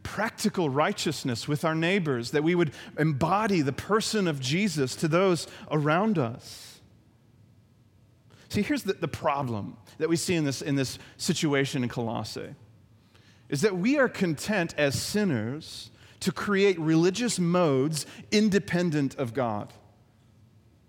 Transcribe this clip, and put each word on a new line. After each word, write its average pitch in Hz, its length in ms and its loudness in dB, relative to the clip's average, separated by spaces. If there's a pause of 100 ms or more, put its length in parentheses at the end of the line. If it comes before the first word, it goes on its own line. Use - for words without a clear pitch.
practical 196 680 -2
righteousness 143 760 0
with 151 180 -2
our 160 100 2
neighbors, 160 560 0
that 147 100 2
we 165 140 4
would 170 160 2 (260)
embody 165 640 2
the 135 120 -2
person 208 520 0
of 151 140 0
Jesus 147 560 -2
to - 120 -2
those 175 400 2 (220)
around 160 480 2
us. - 640 -6 (1700)
See, 208 140 -2
here's 262 220 -2
the, 190 100 -2
the 160 160 -4
problem 127 680 -2 (220)
that 156 120 0
we 170 60 4
see - 180 -2
in 160 120 2
this, 139 160 -4
in 143 140 -2
this 135 220 -2 (200)
situation 139 680 0
in 120 60 -2
Colossae, 113 680 -6 (960)
is 139 120 -2
that 196 140 2
we 233 240 2
are 254 80 6
content 180 680 -2
as 143 220 2
sinners 151 920 -4 (300)
to 190 100 0
create 196 480 2
religious 175 580 2
modes 160 680 2 (260)
independent 180 840 2
of 120 160 -2
God. 107 400 -4 (1160)